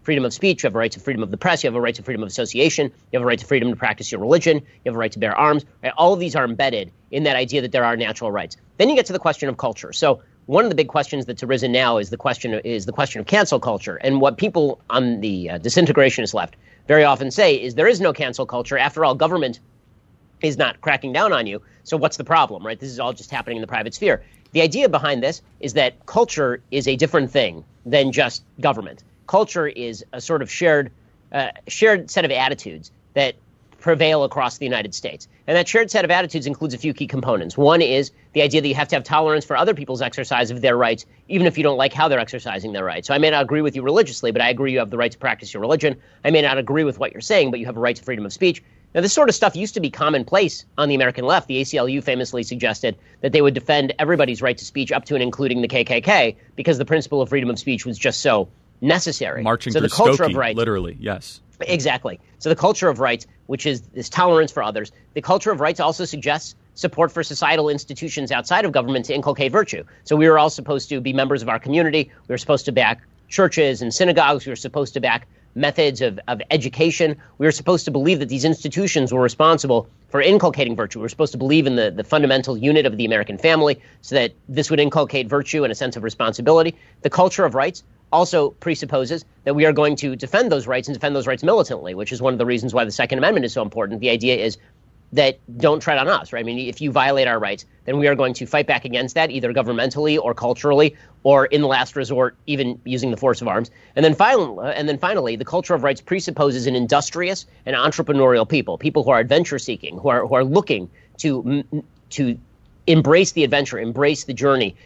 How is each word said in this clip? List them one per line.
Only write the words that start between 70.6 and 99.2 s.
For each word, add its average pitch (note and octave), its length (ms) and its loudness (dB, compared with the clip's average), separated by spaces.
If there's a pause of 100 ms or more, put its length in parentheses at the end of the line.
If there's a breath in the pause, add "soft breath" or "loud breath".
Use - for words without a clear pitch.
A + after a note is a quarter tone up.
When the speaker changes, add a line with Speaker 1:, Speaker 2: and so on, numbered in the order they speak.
Speaker 1:
to C#3 120 -4
be C3 120 -4
members C3+ 280 0
of A2+ 80 -6
our A#2 120 -2
community. D3+ 500 0 (160 soft breath)
We C3 60 -6
were B2 60 -4
supposed - 260 0
to C#3 80 -4
back A#2 280 2 (280)
churches D3 520 2
and A#2 140 -4
synagogues. D3 500 2
We C#3 60 -10
were A#2+ 60 -8
supposed C#3+ 380 -6
to C3+ 60 -4
back A#2+ 280 -2 (260 soft breath)
methods C#3 460 0
of, A2 180 -2 (100)
of B2 120 -4 (100)
education. D#3 640 0 (220 soft breath)
We C#3 80 2
were D#3 60 4
supposed E3+ 320 0
to D#3+ 60 -4
believe D3 300 0
that C3+ 80 -4
these C3 160 -2
institutions D#3+ 680 0
were B2+ 80 2
responsible C3+ 680 2 (200)
for - 120 -2
inculcating D3 560 2
virtue. A2 220 -6
We G#2+ 40 -8
were A2+ 60 -6
supposed D3+ 240 -2
to C3 60 -10
believe C#3 280 4
in C3 100 0
the, A2 140 2
the G2 140 -8
fundamental C3 520 2
unit C#3+ 300 4
of A2 100 0
the A#2 80 -2
American G#2+ 340 -2
family D3+ 420 4 (200 soft breath)
so - 140 -10
that A#2+ 180 2 (160)
this C#3+ 220 -2
would D3+ 100 4
inculcate C#3+ 480 0
virtue C#3+ 360 -2
and A2+ 80 -2
a - 20 -6
sense B2 220 -6
of A#2 60 -8
responsibility. B2 720 2 (260 soft breath)
The D3 80 0
culture F#3 340 2
of B2+ 100 0
rights C#3+ 280 -2 (300)
also E3 380 2
presupposes D3 760 -4 (200)
that C#3 100 0
we D3 100 4
are D#3 80 6
going D3 240 2
to C#3 200 -6
defend F3+ 360 0
those C3+ 140 -2
rights B2+ 200 -4
and C#3+ 80 -8
defend C#3+ 220 -4
those B2+ 100 -2
rights C3 160 -2
militantly, B2+ 520 0
which G2+ 180 -8
is B2+ 80 -10
one B2+ 140 0
of A#2 40 -4
the A#2+ 80 0
reasons A#2+ 280 -2
why A#2 100 2
the G#2 60 -4
Second B2+ 280 -2
Amendment D#3 280 2
is A#2 60 -6
so B2+ 100 -4
important. G#2 380 -6
The B2 100 0
idea A#2+ 260 2
is G#2+ 220 -4 (560 soft breath)
that C3+ 240 2 (200)
don't D3+ 220 4
tread D3+ 180 0
on C#3 100 0
us, - 240 -2
right? A#2+ 80 -6
I - 20 -8
mean, A#2+ 160 -6
if B2+ 220 -8
you D3+ 100 -2
violate C3+ 380 2
our A#2 100 0
rights, G2+ 280 -6 (180 soft breath)
then C3+ 140 -2
we D3 80 2
are C#3+ 80 4
going C3 180 0
to B2+ 140 -8
fight D3 200 0
back C3 200 0
against B2 280 -4
that, D#3+ 160 0